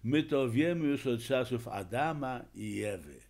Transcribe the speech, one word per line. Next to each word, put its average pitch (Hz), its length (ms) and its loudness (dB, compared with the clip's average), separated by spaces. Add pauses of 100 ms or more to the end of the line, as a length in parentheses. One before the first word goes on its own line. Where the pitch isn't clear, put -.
my 143 200 4
to 135 260 2
wiemy 156 380 2
już 143 200 0
od 120 140 0
czasów 120 460 0
Adama 127 800 -2 (100)
i 104 280 -4
Ewy. 82 320 -6 (140)